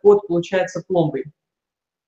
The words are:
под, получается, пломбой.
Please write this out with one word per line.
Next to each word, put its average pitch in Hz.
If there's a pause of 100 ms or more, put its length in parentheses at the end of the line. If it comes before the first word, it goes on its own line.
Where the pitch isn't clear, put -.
под, 202
получается, 175
пломбой. 151 (840)